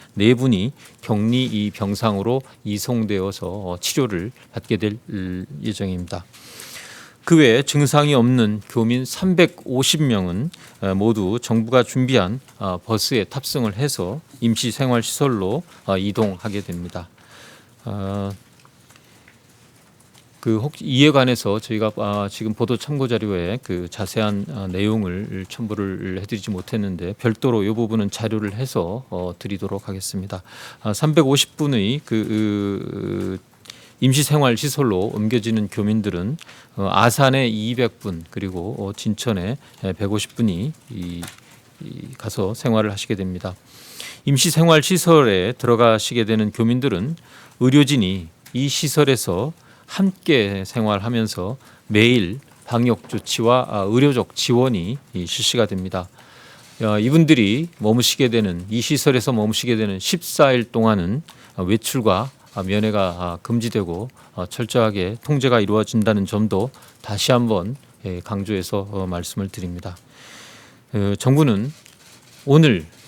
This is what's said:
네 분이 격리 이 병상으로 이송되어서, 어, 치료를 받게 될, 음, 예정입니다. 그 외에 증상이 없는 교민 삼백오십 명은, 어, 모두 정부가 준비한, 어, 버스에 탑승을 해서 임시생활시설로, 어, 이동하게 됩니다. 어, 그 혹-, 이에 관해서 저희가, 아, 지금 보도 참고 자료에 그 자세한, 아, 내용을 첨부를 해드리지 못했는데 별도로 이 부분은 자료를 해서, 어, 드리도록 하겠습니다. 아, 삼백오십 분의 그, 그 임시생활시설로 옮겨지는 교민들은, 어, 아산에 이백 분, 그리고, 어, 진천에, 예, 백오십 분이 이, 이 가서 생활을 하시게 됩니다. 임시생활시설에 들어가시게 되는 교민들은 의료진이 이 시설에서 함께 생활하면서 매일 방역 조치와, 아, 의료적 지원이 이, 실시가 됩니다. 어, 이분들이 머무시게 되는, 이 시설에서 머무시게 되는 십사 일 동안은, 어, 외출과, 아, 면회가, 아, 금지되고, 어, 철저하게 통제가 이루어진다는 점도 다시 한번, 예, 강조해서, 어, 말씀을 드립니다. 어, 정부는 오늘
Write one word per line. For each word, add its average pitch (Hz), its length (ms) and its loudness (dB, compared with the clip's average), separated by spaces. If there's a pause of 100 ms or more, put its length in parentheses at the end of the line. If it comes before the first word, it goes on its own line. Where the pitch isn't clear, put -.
(140)
네 107 200 4
분이 120 380 2 (300)
격리 117 440 0
이 104 260 -2
병상으로 104 680 -2 (220)
이송되어서, 101 840 -4
어, 92 320 -8
치료를 107 520 -2 (220)
받게 113 240 -4
될, 107 200 -2 (120)
음, 92 360 -8 (160)
예정입니다. 92 640 -6 (1000)
그 170 100 4
외에 135 280 6
증상이 147 500 4
없는 117 560 4
교민 120 340 0
삼백오십 160 960 0
명은, 107 480 0 (300)
어, 95 160 -2
모두 104 460 2
정부가 117 420 2
준비한, 123 560 0 (180)
어, 92 280 -4
버스에 110 400 0
탑승을 120 500 -4
해서 127 460 -4 (180)
임시생활시설로, 120 1200 0 (240)
어, 98 100 2
이동하게 101 640 -2
됩니다. 87 480 -10 (760)
어, 98 480 -6 (2000)
그 110 200 0
혹-, 143 220 -6
이에 143 300 6
관해서 123 480 2
저희가, 107 380 -2
아, 104 340 -4
지금 110 220 -6
보도 117 240 -2
참고 135 320 -4
자료에 101 540 -2
그 90 260 -6
자세한, 101 640 -4
아, 101 180 -8
내용을 98 800 -4
첨부를 98 720 -6
해드리지 104 300 -8
못했는데 101 680 -6
별도로 117 460 0
이 104 100 -2
부분은 110 360 -2
자료를 107 440 -4
해서, 110 560 -6
어, 90 280 -6
드리도록 98 520 -8
하겠습니다. 95 540 -8 (380)
아, 107 120 -4
삼백오십 147 640 0
분의 135 480 0
그, 110 200 -2
그 98 1120 -4 (600)
임시생활시설로 131 1160 2
옮겨지는 110 560 0
교민들은, 104 680 -2 (400)
어, 98 160 -2
아산에 131 540 4
이백 113 520 -2
분, 85 300 -8
그리고, 92 480 -6
어, 101 160 -6
진천에, 107 640 -4 (260)
예, 95 80 -2
백오십 101 440 -4
분이 110 360 -2 (200)
이, 87 320 -10 (580)
이 - 360 -14
가서 101 360 -4
생활을 107 380 0
하시게 101 240 -6
됩니다. 92 400 -6 (720)
임시생활시설에 147 1300 4
들어가시게 117 680 4
되는 107 260 2
교민들은 120 640 0 (440)
의료진이 123 680 4 (260)
이 135 160 -2
시설에서 135 800 0 (360)
함께 120 760 0
생활하면서 110 920 -2 (300)
매일 110 520 4 (260)
방역 117 440 0
조치와, 120 600 0
아, 101 180 -4
의료적 123 480 2
지원이 120 640 0 (160)
이, 87 120 -6
실시가 117 400 0
됩니다. 92 420 -6 (760)
어, 107 180 2
이분들이 139 720 4 (100)
머무시게 120 480 2
되는, 101 420 0
이 113 120 -2
시설에서 135 500 2
머무시게 110 460 0
되는 101 220 -2
십사 147 520 2
일 120 200 2
동안은, 110 520 2 (320)
어, 95 80 -4
외출과, 110 640 0 (240)
아, 101 100 -6
면회가, 101 540 0
아, 87 240 -6
금지되고, 110 680 -4 (260)
어, 90 100 -6
철저하게 107 760 0
통제가 127 380 2
이루어진다는 104 640 2
점도 104 440 0 (320)
다시 - 300 -2
한번, 117 460 0 (280)
예, 90 140 -6
강조해서, 98 720 -4
어, 95 160 -6
말씀을 90 400 -6
드립니다. 90 480 -10 (960)
어, 101 240 0
정부는 135 540 2 (760)
오늘 139 400 6 (220)